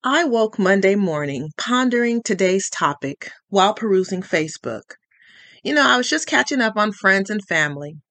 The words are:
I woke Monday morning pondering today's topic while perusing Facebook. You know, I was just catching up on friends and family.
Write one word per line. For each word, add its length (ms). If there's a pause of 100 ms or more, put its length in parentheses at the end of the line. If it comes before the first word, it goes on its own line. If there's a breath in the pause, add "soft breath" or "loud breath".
I 160
woke 360
Monday 340
morning 640
pondering 640
today's 480
topic 640 (180)
while 240
perusing 480
Facebook. 760 (680 soft breath)
You 100
know, 80
I 160
was 100
just 200
catching 340
up 160
on 140
friends 400
and 120
family. 520 (160)